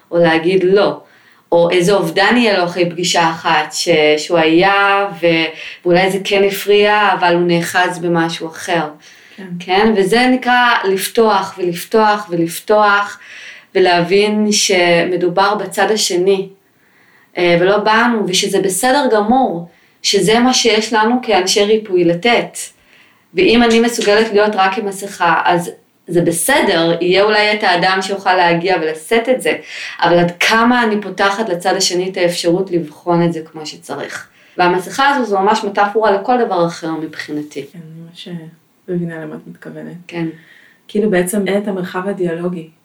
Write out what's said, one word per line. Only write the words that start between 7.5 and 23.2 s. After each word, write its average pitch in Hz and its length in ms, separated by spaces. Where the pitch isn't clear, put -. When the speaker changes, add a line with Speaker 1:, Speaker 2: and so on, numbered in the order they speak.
Speaker 1:
במשהו 170 480
אחר. 160 400
Speaker 2:
כן. 190 100
Speaker 1:
כן? 202 380
וזה 214 300
נקרא 247 420
לפתוח 196 760
ולפתוח 208 720
ולפתוח, 202 880
ולהבין 202 760
שמדובר 180 1040
בצד 196 360
השני, 190 580
אה, 175 220
ולא 190 180
בנו, 220 500
ושזה 190 340
בסדר 254 500
גמור, 214 560
שזה 202 380
מה 247 140
שיש 220 400
לנו 226 280
כאנשי 202 420
ריפוי 208 400
לתת. 170 540